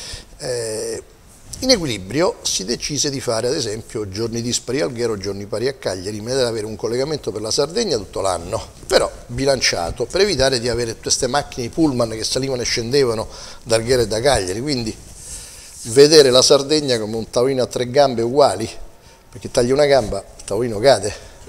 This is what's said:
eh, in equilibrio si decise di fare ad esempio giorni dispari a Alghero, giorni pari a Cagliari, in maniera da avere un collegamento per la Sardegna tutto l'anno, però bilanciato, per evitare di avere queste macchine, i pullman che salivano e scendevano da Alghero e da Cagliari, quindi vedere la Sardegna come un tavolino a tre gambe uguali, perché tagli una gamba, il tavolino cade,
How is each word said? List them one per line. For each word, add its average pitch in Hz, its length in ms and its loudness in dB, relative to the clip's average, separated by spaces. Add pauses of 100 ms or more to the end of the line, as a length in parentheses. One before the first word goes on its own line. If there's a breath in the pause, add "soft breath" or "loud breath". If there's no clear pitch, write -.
(380 loud breath)
eh, 113 640 -8 (580)
in 254 100 -2
equilibrio 135 720 0
si - 220 -4
decise 151 460 -4
di 135 100 -6
fare 113 260 -2
ad 131 80 0
esempio 110 540 -8
giorni 110 340 -6
dispari 120 380 -4
a 165 60 -2
Alghero, 117 300 -4
giorni 98 300 -8
pari 107 220 -4
a 143 60 -4
Cagliari, 98 420 -6
in 104 80 -10
maniera 127 180 -2
da 120 60 0
avere 113 180 -6
un 107 80 -10
collegamento 127 560 -4
per 104 100 -6
la 110 100 -6
Sardegna 160 460 -2
tutto 98 240 -6
l'anno, 92 400 -4 (260)
però - 220 2 (180)
bilanciato, 123 800 -2
per 180 160 0
evitare 135 360 2
di 117 100 -2
avere 117 280 -4
queste - 300 -2
macchine, 131 400 -2
i - 20 -6
pullman 123 420 2
che 110 140 -8
salivano 131 380 -2
e - 20 -4
scendevano 120 640 0 (340 loud breath)
da 113 140 0
Alghero 120 260 2
e 107 60 0
da 107 120 -2
Cagliari, 110 400 2
quindi 123 360 -4 (880 loud breath)
vedere 139 460 8
la 127 120 6
Sardegna 139 560 4
come 110 180 -4
un 110 140 -6
tavolino 131 320 2
a 113 40 2
tre 123 240 -4
gambe 131 320 4
uguali, 117 460 4 (640 loud breath)
perché 107 200 -14
tagli 123 200 2
una 143 160 4
gamba, 113 320 4
il - 260 -14
tavolino 107 340 -2
cade, 110 520 2 (180)